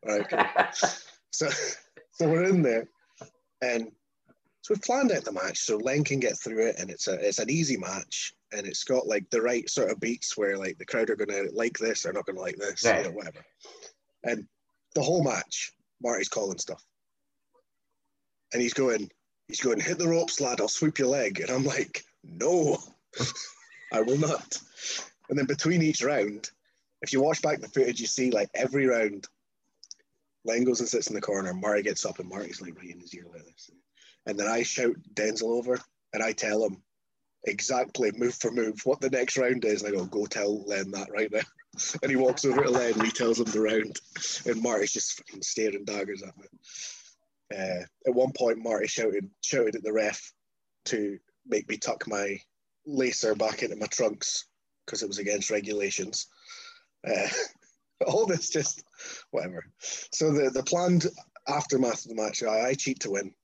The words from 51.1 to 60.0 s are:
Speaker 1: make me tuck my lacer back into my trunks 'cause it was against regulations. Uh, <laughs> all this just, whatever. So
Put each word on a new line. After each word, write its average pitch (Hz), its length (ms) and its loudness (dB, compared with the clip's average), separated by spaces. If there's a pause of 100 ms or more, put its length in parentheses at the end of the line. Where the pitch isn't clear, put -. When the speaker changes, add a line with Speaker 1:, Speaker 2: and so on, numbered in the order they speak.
Speaker 1:
make 107 220 0
me 107 80 -2
tuck - 320 -4
my 101 280 -2 (480)
lacer 127 520 2
back 110 260 0
into 104 140 -4
my 104 80 -4
trunks - 600 0 (380)
'cause - 160 -6
it 110 60 -4
was 98 120 -6
against 101 300 -2
regulations. 101 800 -2 (800)
Uh, 101 220 0 (360)
<laughs> - 400 -6
all 214 200 4
this 180 240 0
just, - 340 -2 (480)
whatever. 90 320 -4 (160)
So - 540 -2